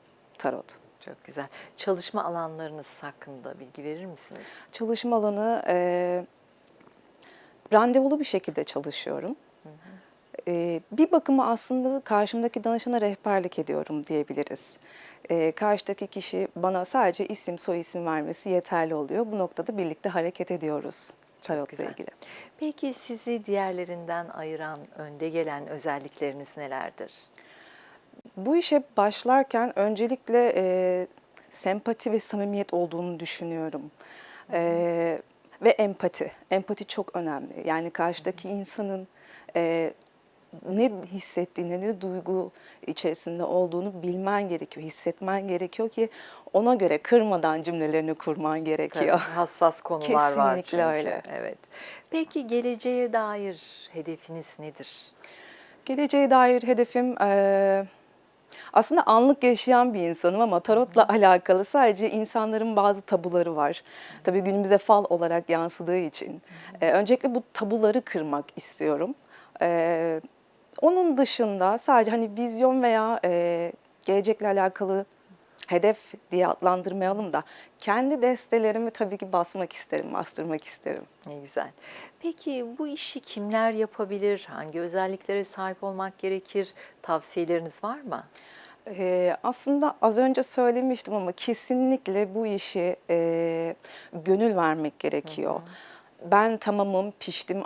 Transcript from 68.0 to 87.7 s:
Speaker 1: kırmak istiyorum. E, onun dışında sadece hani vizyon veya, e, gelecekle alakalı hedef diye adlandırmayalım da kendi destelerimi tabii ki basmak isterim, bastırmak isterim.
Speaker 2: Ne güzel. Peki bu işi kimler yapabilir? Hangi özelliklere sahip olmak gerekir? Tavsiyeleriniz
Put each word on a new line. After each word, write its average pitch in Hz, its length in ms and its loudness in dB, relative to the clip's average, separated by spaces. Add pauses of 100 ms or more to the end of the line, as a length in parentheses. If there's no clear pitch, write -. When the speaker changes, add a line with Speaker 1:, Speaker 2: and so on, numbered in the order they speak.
Speaker 1:
kırmak 147 420 -4 (120)
istiyorum. 156 580 -2 (480)
E, 170 580 2 (600)
onun 339 340 4
dışında 214 640 2
sadece 233 320 6
hani 226 280 0
vizyon 247 440 2
veya, 226 420 2
e, 175 480 0 (320)
gelecekle 202 420 2
alakalı 196 580 0 (600)
hedef 196 320 4 (320)
diye 180 180 4
adlandırmayalım 185 840 0
da 151 100 -2 (360)
kendi 254 440 0
destelerimi 226 680 0
tabii 202 280 -4
ki 190 140 -8
basmak 180 400 -2
isterim, - 420 -6
bastırmak 160 500 -6
isterim. - 380 -10 (240)
Speaker 2:
Ne 147 80 -16
güzel. 139 360 -8 (520)
Peki 277 440 -6 (120)
bu 302 100 -4
işi 285 320 -8
kimler 220 520 -2
yapabilir? 202 800 -2
Hangi 156 300 -8
özelliklere 190 640 -2
sahip 190 400 -8
olmak 190 340 -6
gerekir? 190 560 -4 (280)
Tavsiyeleriniz 165 800 -2